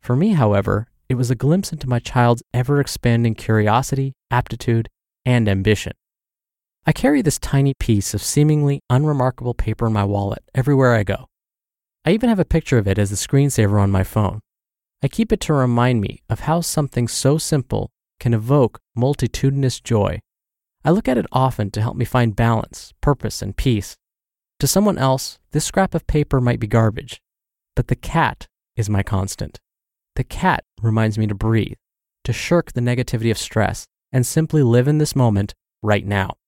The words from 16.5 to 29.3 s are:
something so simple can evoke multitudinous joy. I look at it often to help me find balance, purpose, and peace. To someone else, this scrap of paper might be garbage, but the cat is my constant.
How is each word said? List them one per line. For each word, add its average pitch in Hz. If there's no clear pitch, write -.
something 139
so 139
simple 120
can 120
evoke 117
multitudinous 135
joy. 101
I 143
look 190
at 254
it -
often 127
to 110
help 120
me 127
find 117
balance, -
purpose, -
and 98
peace. 110
To 139
someone 202
else, 135
this 156
scrap -
of -
paper 139
might 120
be 110
garbage, 113
but -
the -
cat -
is 101
my 98
constant. -